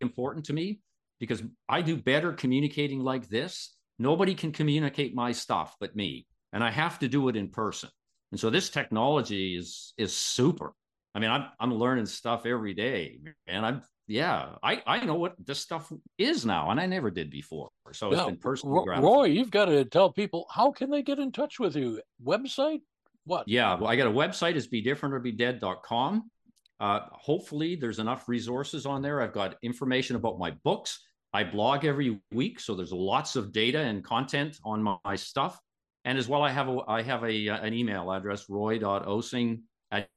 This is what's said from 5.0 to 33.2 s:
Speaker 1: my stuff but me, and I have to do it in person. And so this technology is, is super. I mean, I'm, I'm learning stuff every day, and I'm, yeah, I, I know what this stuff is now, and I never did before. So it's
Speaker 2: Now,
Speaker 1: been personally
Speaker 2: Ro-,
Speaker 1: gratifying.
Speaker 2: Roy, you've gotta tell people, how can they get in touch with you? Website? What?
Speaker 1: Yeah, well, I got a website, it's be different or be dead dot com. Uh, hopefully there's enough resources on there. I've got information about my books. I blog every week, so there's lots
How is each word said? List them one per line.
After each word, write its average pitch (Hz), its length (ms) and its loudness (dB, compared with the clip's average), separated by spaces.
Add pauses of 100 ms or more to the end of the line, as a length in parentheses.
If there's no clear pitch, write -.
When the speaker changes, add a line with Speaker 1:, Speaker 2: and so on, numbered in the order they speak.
Speaker 1:
my 120 180 0
stuff 98 480 -2
but 101 160 -8
me, 80 300 -4 (280)
and 107 100 0
I 117 80 2
have 156 280 0
to 139 80 0
do 131 220 2
it 113 60 0
in 101 140 -2
person. 104 400 -4 (420)
And 98 80 -6
so 110 100 2
this 180 200 2
technology 110 840 0
is, - 420 -12
is 104 180 -2
super. - 580 0 (420)
I 104 40 -4
mean, 110 120 0
I'm, 139 140 0 (140)
I'm 123 140 0
learning 120 320 2
stuff 117 400 -4
every 113 280 -2
day, 98 460 -4 (280)
and 95 180 -2
I'm, 127 160 -2 (260)
yeah, 107 560 -2
I, 165 220 0
I 226 200 2
know 156 100 0
what 175 180 -2 (100)
this 139 160 -6
stuff 165 320 -8 (260)
is 262 280 2
now, 85 260 2
and 123 80 2
I 180 60 0
never 185 260 0
did 82 180 -6
before. 71 400 -12 (220)
So 107 180 -6
it's - 80 4
Speaker 2:
Now, 175 100 0
Speaker 1:
been 90 100 -6
personally 139 400 -2
Speaker 2:
Ro-, 190 60 4
Speaker 1:
gratifying. 135 300 6
Speaker 2:
Roy, 277 120 8
you've 196 260 4
gotta 170 340 6
tell 175 260 6
people, 190 380 -2
how 254 220 4
can 269 180 -4
they 285 120 2
get 277 180 -2
in 269 120 -4
touch 285 280 -4
with 180 160 0
you? 120 260 -2 (220)
Website? 269 580 0 (440)
What? 170 220 -2
Speaker 1:
Yeah, 107 280 4
well, 98 120 0
I 117 80 4
got 127 120 4
a 110 40 4
website, 170 440 2
it's 139 120 -2
be 113 140 -2
different 139 320 -2
or 135 60 -4
be 123 120 -4
dead 120 280 0
dot 92 240 -4
com. 165 480 -2 (480)
Uh, 104 220 2 (100)
hopefully 160 640 -2
there's 113 240 -4
enough 120 300 -4
resources 123 560 -4
on 139 160 -4
there. 143 200 -2
I've 107 120 -2
got 98 280 -2
information 127 540 0
about 101 240 -2
my 87 120 -2 (120)
books. - 420 -2 (280)
I 104 100 2
blog 113 420 0
every 135 340 0 (120)
week, 147 280 -2
so - 160 -6
there's 90 180 -6
lots 98 420 0